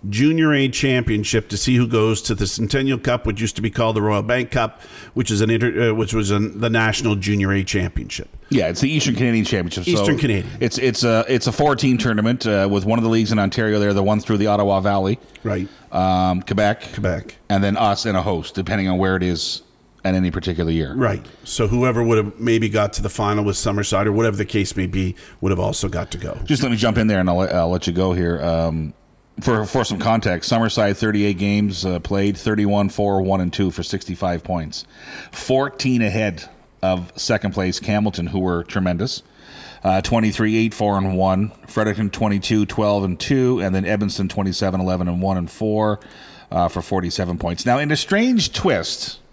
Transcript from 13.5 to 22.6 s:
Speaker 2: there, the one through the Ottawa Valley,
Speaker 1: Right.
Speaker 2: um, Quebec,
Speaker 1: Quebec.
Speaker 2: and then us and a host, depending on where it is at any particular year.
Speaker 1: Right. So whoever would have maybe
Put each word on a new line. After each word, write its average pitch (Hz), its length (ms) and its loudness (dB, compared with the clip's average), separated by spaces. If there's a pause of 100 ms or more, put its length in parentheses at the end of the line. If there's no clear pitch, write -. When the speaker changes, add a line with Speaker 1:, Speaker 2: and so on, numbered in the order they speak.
Speaker 2:
there, 104 160 2
the 98 80 2
one 107 180 2
through 107 200 0
the 104 80 2
Ottawa 101 320 4
Valley, 98 400 0 (240)
Speaker 1:
Right. 98 240 -4 (240)
Speaker 2:
um, 92 500 2
Quebec, 104 520 0
Speaker 1:
Quebec. 90 420 -4 (120)
Speaker 2:
and 98 160 2
then 98 140 2
us 101 300 2
and 98 100 0
a 87 60 0
host, 87 320 -4
depending 95 340 -2
on 90 80 0
where 92 180 2
it 90 80 0
is 87 380 -2 (420)
at 92 120 2
any 92 160 2
particular 85 400 -2
year. 78 240 -2
Speaker 1:
Right. 120 280 0 (200)
So - 240 -2
whoever 120 360 2
would 113 140 4
have 104 220 -2
maybe 113 300 2